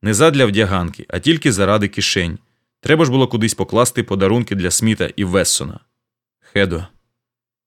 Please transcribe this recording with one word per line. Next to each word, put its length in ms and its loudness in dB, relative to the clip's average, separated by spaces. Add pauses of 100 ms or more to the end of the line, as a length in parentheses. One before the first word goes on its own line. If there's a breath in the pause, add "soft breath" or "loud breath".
Не 120 0
задля 320 4
вдяганки, 640 -2
а 100 -6
тільки 320 0
заради 360 2
кишень. 520 -4 (400)
Треба 260 2
ж 60 -2
було 160 2
кудись 260 0
покласти 500 0
подарунки 520 0
для 160 -2
Сміта 440 0
і 80 -2
Вессона. 560 -2 (600)
«Хедо, 480 -2 (800)